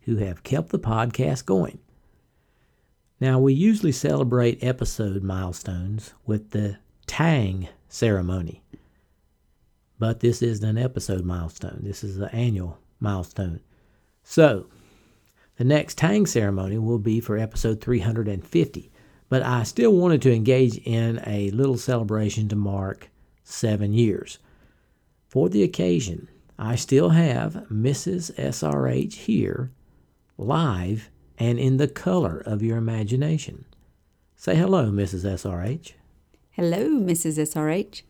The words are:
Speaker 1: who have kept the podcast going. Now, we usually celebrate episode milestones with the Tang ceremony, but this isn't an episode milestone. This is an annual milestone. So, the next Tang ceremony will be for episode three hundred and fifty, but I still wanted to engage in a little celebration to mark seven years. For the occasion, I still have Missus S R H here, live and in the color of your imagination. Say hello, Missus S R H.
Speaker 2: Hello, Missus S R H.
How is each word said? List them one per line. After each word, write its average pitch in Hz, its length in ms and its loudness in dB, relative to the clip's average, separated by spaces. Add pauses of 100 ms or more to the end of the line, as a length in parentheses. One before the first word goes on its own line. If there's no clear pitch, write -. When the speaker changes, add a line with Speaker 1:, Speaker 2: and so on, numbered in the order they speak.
Speaker 1:
who 117 160 -2
have 98 260 -4
kept - 280 -2
the 185 100 -2
podcast 120 640 0
going. - 320 0 (1400)
Now, 131 180 4
we 135 160 6
usually 185 380 4
celebrate 123 680 2
episode 110 600 -2
milestones 92 880 -6 (140)
with 107 240 -4
the 104 280 -2 (280)
Tang 107 640 0 (200)
ceremony, 92 720 0 (1400)
but 113 200 -2
this 120 240 2
isn't 110 260 0
an 107 80 2
episode 113 480 -2
milestone. 87 580 -6
This 101 220 -8
is 95 140 -8
an 98 120 -6
annual 104 460 -2 (220)
milestone. 95 600 -4 (640)
So, 135 420 4 (920)
the 120 80 -2
next 147 320 2
Tang 196 300 2
ceremony 101 500 0
will 113 220 0
be 110 220 0
for 104 180 -2
episode 110 420 -2
three 120 200 0
hundred 110 260 -2
and 98 180 -6
fifty, - 460 -2 (380)
but 131 140 2
I 123 200 2
still 233 300 4
wanted 175 300 4
to 127 120 6
engage 120 440 4
in 117 460 -2
a 104 280 -2
little 127 260 2
celebration 107 680 0
to 104 80 -2
mark 98 520 -4 (360)
seven 104 500 -2
years. 113 440 0 (920)
For 151 200 2
the 196 140 4
occasion, 90 680 0 (300)
I 110 160 -4
still 143 360 4
have 160 600 2
Missus 143 680 -2
S 135 280 -4
R 139 240 0
H - 300 -2
here, 131 520 -2 (680)
live 110 720 -2 (280)
and 120 220 0
in 131 200 2
the 147 100 2
color 160 580 -2
of 107 160 -2
your 113 140 0
imagination. 113 880 -2 (720)
Say - 180 -2
hello, 165 380 4
Missus 95 320 -2
S 95 200 -2
R 90 200 -4
H. 139 320 -8 (560)
Speaker 2:
Hello, 175 380 0
Missus 170 500 0
S 151 160 -2
R 156 140 -2
H. - 400 -6